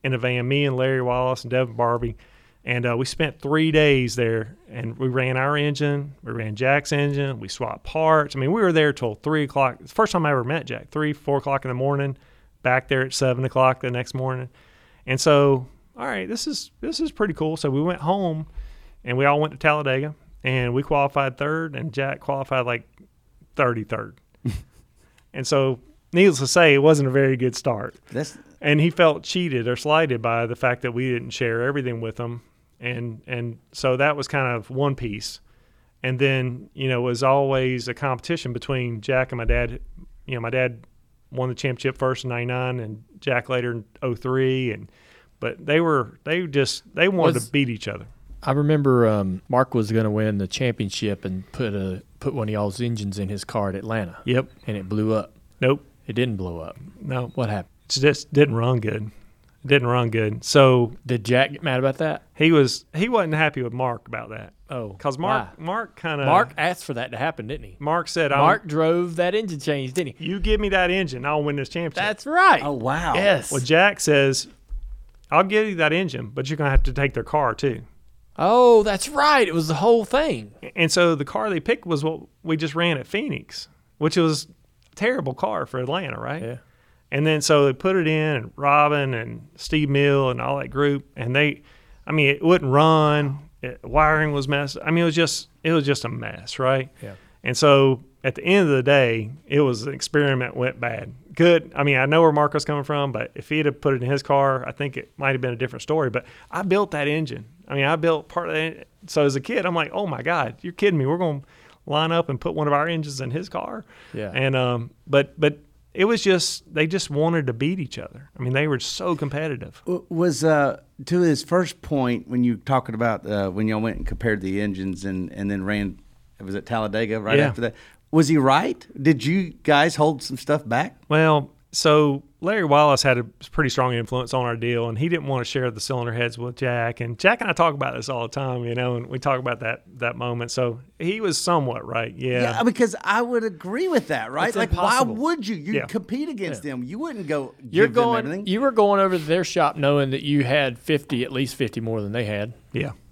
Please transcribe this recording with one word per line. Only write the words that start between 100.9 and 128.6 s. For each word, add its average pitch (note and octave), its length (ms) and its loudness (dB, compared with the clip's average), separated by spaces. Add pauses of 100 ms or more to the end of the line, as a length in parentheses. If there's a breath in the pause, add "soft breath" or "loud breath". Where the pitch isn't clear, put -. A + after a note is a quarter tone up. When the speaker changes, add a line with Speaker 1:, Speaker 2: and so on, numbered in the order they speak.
Speaker 1:
Good. E3+ 400 4
I C#3+ 80 -2
mean, C#3+ 140 2
I C3 100 2
know D3+ 140 4
where D#3+ 120 8
Marco's D3 340 2
coming D3 180 -4
from, C#3+ 280 -2
but A#2 220 -6
if - 140 -14
he'd D3+ 180 0
have C#3 140 -2
put C#3+ 140 2
it B2 80 -2
in B2 80 -2
his C#3 120 0
car, C3+ 460 2
I C#3 40 -10
think C#3 240 -6
it - 200 -14
might C#3 160 -2
have C3 80 0
been B2 140 -2
a - 20 -10
different B2+ 260 -6
story. D3+ 280 0
But B2 160 -4 (240 loud breath)
I F3 120 -4
built G3 280 2
that D3 180 -2
engine. C#3 380 -4 (220)
I - 60 -6
mean, C#3 100 2
I D#3 120 2
built D#3+ 320 0
part E3+ 220 -6
of D#3+ 60 -2
it. D#3+ 300 -6 (200)
So D3+ 180 2
as C3+ 120 4
a C#3 40 -2
kid, G#3 240 -2
I'm F3+ 100 0
like, E3 200 0
"Oh G3+ 120 -2
my C#3+ 140 -6
God, C#3+ 400 -2
you're F3 140 -10
kidding G3 240 2
me. C3 80 2
We're D#3 120 0
gonna D#3 220 -2 (460 soft breath)
line D#3 260 0
up E3+ 160 0
and C3 100 -4
put E3 160 -4
one D#3 120 -2
of D3 80 2
our C#3+ 120 2
engines D3+ 360 -4
in B2 80 -6
his E3 180 -6
car." - 360 -8 (280 loud breath)
Speaker 3:
Yeah. G#2+ 220 -6
Speaker 1:
And, C3 200 0
um, B2 360 -2 (160)
but, C#3 340 0
but D3 180 2 (360)
it - 120 2
was A3+ 160 2
just, - 520 0
they D#3+ 120 2
just F3+ 220 -4
wanted D#3 380 0
to B2+ 60 -2
beat D3 260 -2
each D3 200 -8
other. - 300 -16 (100)
I C3+ 40 -8
mean, B2+ 100 -2
they C#3 160 2
were C3+ 120 0
so - 360 -4
competitive. C#3+ 720 -8
Speaker 2:
W-, F3+ 220 -4
was, E3 360 0
uh, D3 360 4 (260)
to F3 140 2
his D#3+ 240 4
first F3 380 0
point, B2+ 460 -2
when B2 160 0
you A#2+ 120 2
talking B2 400 -2
about, A2+ 300 0
uh, G2+ 240 -2
when G#2+ 180 -2
y'all G#2+ 120 -2
went A2 180 -4
and - 80 -6
compared A2 340 -2
the F#2+ 200 -4
engines F#2+ 440 -6
and, F#2 280 -6
and G2+ 180 -6
then G2 140 -4
ran, G#2 360 -4 (400)
it - 20 -14
was F#2+ 140 -8
at - 100 -8
Talladega A2 540 -2
right G#2+ 180 2
Speaker 1:
Yeah. D3 80 4
Speaker 2:
after A#2+ 160 -4
that. A2+ 120 -4 (360 loud breath)
Was D#3 180 4
he D#3+ 100 4
right? C#3 460 2 (160)